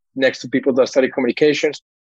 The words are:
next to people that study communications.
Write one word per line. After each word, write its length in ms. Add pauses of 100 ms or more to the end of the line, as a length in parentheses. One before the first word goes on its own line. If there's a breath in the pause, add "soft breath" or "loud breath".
(160)
next 260
to 60
people 260
that 160
study 200
communications. 720 (300)